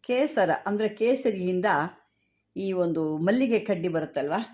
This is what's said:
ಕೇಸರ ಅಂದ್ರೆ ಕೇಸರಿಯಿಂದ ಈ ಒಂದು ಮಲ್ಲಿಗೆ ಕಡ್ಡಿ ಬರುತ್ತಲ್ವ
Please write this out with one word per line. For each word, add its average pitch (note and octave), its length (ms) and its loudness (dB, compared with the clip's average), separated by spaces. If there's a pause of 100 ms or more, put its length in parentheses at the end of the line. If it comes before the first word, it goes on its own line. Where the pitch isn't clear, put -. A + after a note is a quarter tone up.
ಕೇಸರ B3 460 2 (160)
ಅಂದ್ರೆ G#3 240 0
ಕೇಸರಿಯಿಂದ G#3+ 760 0 (920)
ಈ F#3+ 160 -4
ಒಂದು D#3+ 440 0
ಮಲ್ಲಿಗೆ A3+ 420 2
ಕಡ್ಡಿ F#3 300 -2
ಬರುತ್ತಲ್ವ D3+ 440 -4 (200)